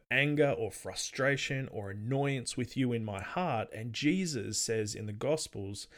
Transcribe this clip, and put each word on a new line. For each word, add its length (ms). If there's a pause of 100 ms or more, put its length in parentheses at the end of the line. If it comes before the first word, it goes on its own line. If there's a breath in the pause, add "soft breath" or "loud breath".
(120)
anger 400
or 200
frustration 1000
or 180
annoyance 640
with 220
you 140
in 120
my 180
heart. 520
And 180
Jesus 720
says 320
in 140
the 60
Gospels 760 (100)